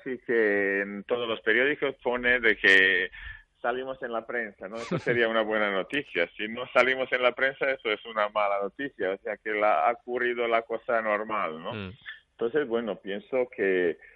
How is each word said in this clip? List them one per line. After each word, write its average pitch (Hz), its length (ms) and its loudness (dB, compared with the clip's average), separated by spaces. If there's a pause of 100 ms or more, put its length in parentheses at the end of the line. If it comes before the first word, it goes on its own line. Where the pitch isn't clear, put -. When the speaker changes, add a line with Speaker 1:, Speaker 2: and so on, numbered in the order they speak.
Speaker 1:
y 127 140 -6
que 101 640 2
en 101 240 -8
todos 120 220 -4
los 110 140 -4
periódicos 131 640 0
pone 123 360 0
de 113 180 4
que 95 520 6 (520)
salimos 131 420 -4
en 120 100 -8
la 113 120 -6
prensa, 110 420 -8
¿no? 104 80 -12
Eso 117 240 -6
Speaker 2:
<laughs> - 0 -
Speaker 1:
sería 120 300 2
una 113 120 2
buena 107 300 2
noticia. 92 640 -2
Si 107 100 -6
no 120 260 -8
salimos 127 400 2
en 127 100 0
la 123 80 6
prensa, 135 400 -2
eso 131 180 -4
es 107 160 -2
una 110 240 -2
mala 101 320 0
noticia. 101 500 -6
O 98 60 -4
sea, 107 200 -8
que 107 160 -6
la, 104 340 4
ha 120 60 2
ocurrido 120 540 -2
la 117 160 2
cosa 113 380 -2
normal, 104 640 -2
¿no? 107 100 -8
Speaker 2:
Mm. 98 200 -8 (380)
Speaker 1:
Entonces, 131 360 -2
bueno, 113 300 -4
pienso 107 580 -4
que 92 420 2 (180)